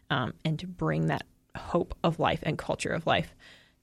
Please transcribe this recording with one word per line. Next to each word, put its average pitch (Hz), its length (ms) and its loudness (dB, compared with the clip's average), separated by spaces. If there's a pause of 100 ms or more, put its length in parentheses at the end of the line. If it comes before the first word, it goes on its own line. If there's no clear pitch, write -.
um, 127 240 0 (120)
and 156 140 0
to 180 80 -10
bring 160 400 0
that 151 160 0 (340)
hope - 460 -2
of 165 160 2
life 139 240 2
and 156 140 -2
culture - 340 -2
of - 160 -2
life - 260 2 (500)